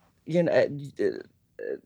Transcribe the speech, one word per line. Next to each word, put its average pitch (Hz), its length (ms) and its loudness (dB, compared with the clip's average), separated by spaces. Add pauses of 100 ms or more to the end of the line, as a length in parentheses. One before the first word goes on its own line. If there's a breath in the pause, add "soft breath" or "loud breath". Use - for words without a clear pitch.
(260)
you 165 160 2
know, 165 80 2
uh, - 180 4
y-, 143 220 -10 (180)
uh, - 760 -10